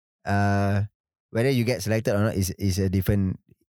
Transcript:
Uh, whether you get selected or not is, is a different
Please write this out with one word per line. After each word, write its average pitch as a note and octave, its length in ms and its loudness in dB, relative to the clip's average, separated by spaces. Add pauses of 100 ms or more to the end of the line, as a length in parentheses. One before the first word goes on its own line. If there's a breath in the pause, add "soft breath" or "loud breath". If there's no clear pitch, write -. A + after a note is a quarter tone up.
(240)
Uh, G2+ 580 2 (480)
whether A#2 180 0
you B2 160 2
get A#2 180 -2
selected A2 320 0
or G2+ 60 2
not A2 140 0
is, F2 240 -2
is G2 200 0
a F#2+ 120 0
different F#2+ 500 0 (320)